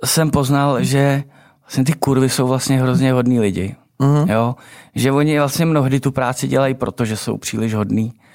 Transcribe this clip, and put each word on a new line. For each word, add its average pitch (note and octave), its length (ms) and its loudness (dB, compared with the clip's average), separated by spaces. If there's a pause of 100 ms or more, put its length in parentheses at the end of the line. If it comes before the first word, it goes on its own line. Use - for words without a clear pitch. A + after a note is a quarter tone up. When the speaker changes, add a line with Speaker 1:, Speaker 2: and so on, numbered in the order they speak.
Speaker 1:
jsem D#3 260 0
poznal, C#3 540 2
že C#3 400 2 (360)
vlastně - 240 -2
ty D3 80 0
kurvy C3+ 380 0
jsou B2+ 180 0
vlastně C3 340 0
hrozně B2+ 300 2
hodný B2 280 2
lidi. G2 360 -2 (220)
Speaker 2:
Mhm. D3 320 2
Speaker 1:
Jo? A#2 240 0 (400)
Že B2 180 0
oni D3 260 2
vlastně C#3+ 260 0
mnohdy C#3 360 2
tu C3+ 120 -2
práci C3 360 -2
dělají, C3+ 260 0
protože A2+ 420 -4
jsou A2 220 -6
příliš A2 360 -4
hodný. G#2+ 380 -2 (220)